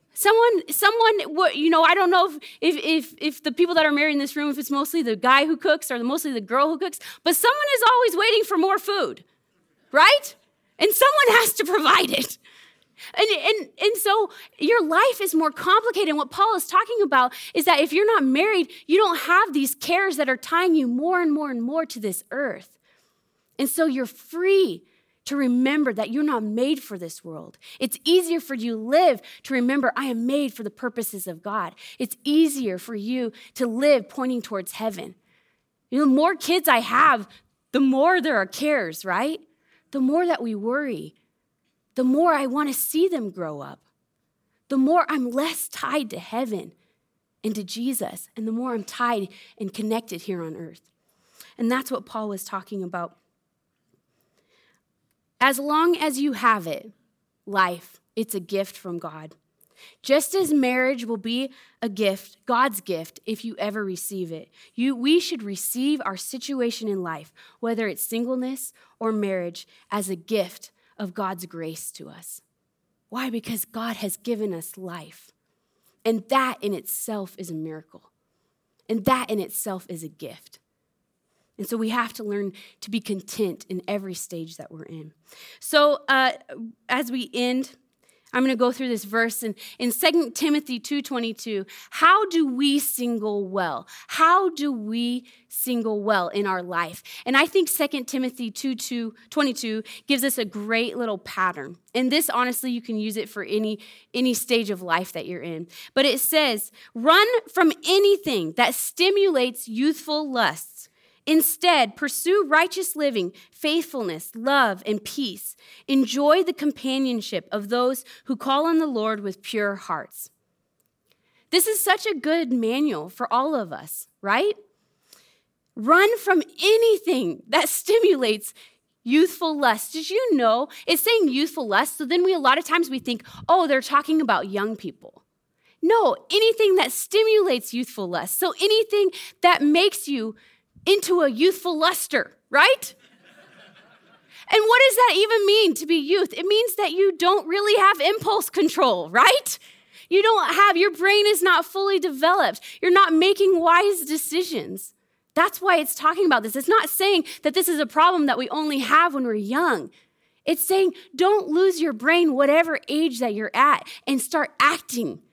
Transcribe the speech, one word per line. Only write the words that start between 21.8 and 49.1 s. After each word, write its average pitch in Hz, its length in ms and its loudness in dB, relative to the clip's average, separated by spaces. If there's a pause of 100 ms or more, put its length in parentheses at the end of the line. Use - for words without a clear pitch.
to 247 140 -14
this 202 320 -6
earth. 254 440 -8 (800)
And 269 120 -2
so 320 180 0
you're 262 180 -2
free 349 800 0 (440)
to 285 100 -4
remember 269 560 2
that 214 180 -4
you're 294 140 -2
not 254 180 -2
made 247 400 -2
for 196 160 -14
this 170 240 -14
world. 160 340 -18 (220)
It's - 260 -6
easier 339 360 2
for 269 140 -8
you 233 180 -4
to 220 60 -6
live 277 420 4 (240)
to 269 100 -6
remember, 254 400 0
"I 277 120 -6
am 233 200 -4
made 277 260 0
for 220 120 -12
the 214 60 -6
purposes 208 580 -8
of 165 120 -12
God." 202 360 -8 (240)
It's - 240 -6
easier 277 540 2
for 226 180 -10
you 233 340 -4 (240)
to 247 140 -2
live 247 400 2
pointing 254 340 -4
towards 190 300 -10
heaven. 208 420 -8 (720)
You 254 120 -2
know, 302 40 4
the 277 60 4
more 311 240 4
kids 339 320 -2
I 254 120 6
have, 240 500 2 (420)
the 254 80 0
more 277 420 4
there 254 180 0
are 190 80 0
cares, 220 580 -4
right? 214 360 -2 (520)
The 277 80 -4
more 302 260 2
that 320 160 0
we 226 140 -4
worry, 220 580 -4 (800)
the 254 100 0
more 311 280 4
I 269 140 0
wanna 277 260 -2
see 330 360 0
them 240 220 -4
grow 156 300 -10
up, 139 200 -16 (880)
the 269 100 0
more 311 300 4
I'm 262 220 -2
less 302 360 -4
tied 269 440 -6
to 175 100 -10
heaven 220 520 -8 (720)
and 214 140 -4
to 208 80 -8
Jesus, 226 720 -6
and 220 100 -6
the 220 60 -4
more 247 200 -4
I'm 214 120 -6
tied 233 440 -4 (300)